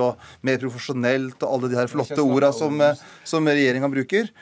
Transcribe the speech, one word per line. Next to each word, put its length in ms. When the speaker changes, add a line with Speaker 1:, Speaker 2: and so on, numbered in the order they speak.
Speaker 1:
og 160
mer 140
profesjonelt 880
og 80
alle 160
de 80
her 100
flotte 220
Speaker 2:
Det 80
er 80
ikke 0
sant, 100
Speaker 1:
ordene 220
som, 240
eh, 80
Speaker 2:
robust. 140
Speaker 1:
som 220
regjeringen 480
bruker, 360